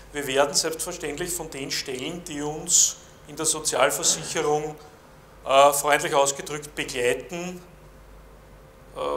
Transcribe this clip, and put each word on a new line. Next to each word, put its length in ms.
Wir 140
werden 260
selbstverständlich 760
von 200
den 220
Stellen, 520
die 180
uns 540
in 80
der 100
Sozialversicherung, 1300
äh, 280
freundlich 420
ausgedrückt 580
begleiten, 880
äh, 40